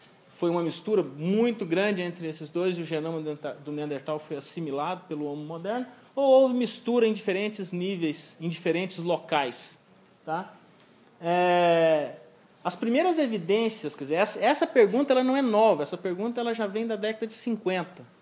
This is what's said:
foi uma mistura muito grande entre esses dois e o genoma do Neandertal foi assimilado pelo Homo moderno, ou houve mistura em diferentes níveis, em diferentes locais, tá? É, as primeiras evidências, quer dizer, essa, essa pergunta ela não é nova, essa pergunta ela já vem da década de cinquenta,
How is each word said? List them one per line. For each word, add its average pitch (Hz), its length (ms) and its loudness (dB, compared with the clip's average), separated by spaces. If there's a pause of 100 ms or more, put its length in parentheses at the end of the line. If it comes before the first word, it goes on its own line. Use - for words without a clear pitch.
(320)
foi - 180 0
uma 170 120 2
mistura 190 400 0
muito 190 640 0
grande 185 360 0
entre 175 260 -6
esses 156 220 -10
dois 180 280 0
e 170 40 -6
o - 20 -4
genoma 160 380 -4 (420)
do 147 80 -10
Neandertal 147 480 -6
foi 151 160 -10
assimilado 156 720 -6
pelo 151 180 -6
Homo 147 200 -8
moderno, 190 420 -6 (260)
ou 269 280 8
houve 262 120 4
mistura 240 540 2
em 220 60 2
diferentes 202 580 -4
níveis, 175 720 -4
em 165 80 -4
diferentes 175 480 -2
locais, 160 800 -2 (460)
tá? 170 280 -8 (680)
É, 170 920 4 (460)
as 175 140 -4
primeiras 311 420 2
evidências, 220 800 0
quer - 80 -10
dizer, 143 120 -2
essa, 196 280 0
essa 294 240 4
pergunta 254 460 4
ela 254 100 2
não 262 140 2
é 277 40 2
nova, 214 400 4
essa 147 140 -6
pergunta 190 460 -4
ela 233 120 -2
já 220 140 -4
vem 214 180 -4
da 226 120 -4
década 220 300 -4
de 220 80 -8
cinquenta, 185 680 -4 (180)